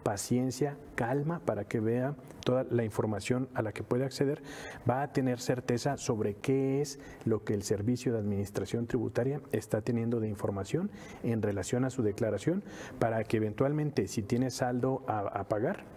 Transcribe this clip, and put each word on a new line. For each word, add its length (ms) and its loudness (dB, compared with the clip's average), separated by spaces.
paciencia, 720 0
calma, 460 0
para 240 0
que 160 -2
vea 340 2
toda 240 2
la 140 2
información 720 0
a 80 0
la 80 -2
que 100 -8
puede 240 0
acceder, 380 0
va 140 2
a 120 -4
tener 260 2
certeza 580 2
sobre 380 0
qué 440 2
es 200 -4
lo 180 4
que 120 2
el 80 0
Servicio 500 2
de 60 2
Administración 680 0
Tributaria 560 0
está 300 0
teniendo 380 0
de 100 0
información 640 -2
en 180 0
relación 440 0
a 40 0
su 140 -2
declaración, 600 0
para 240 4
que 140 2
eventualmente, 720 2
si 140 -2
tiene 300 2
saldo 560 0
a, 140 0
a 280 -4
pagar 360 0